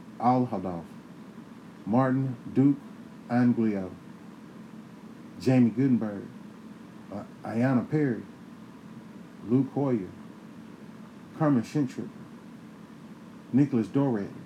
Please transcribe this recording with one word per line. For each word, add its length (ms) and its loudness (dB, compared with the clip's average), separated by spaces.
Alhadoff, 640 2
Martin 500 4
Duke 240 6
Angulo, 600 4
Jamie 280 8
Gutenberg, 560 2
uh, 100 -8
Ayanna 440 2
Perry, 320 2
Luke 260 4
Hoyer, 360 0
Carmen 260 4
Shintrick, 460 -2
Nicholas 340 4
Doran, 460 0